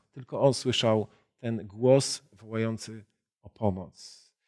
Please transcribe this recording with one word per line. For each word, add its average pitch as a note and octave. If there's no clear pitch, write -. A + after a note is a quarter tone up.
tylko B2
on C3+
słyszał A2
ten A2+
głos B2+
wołający A2
o G2
pomoc. -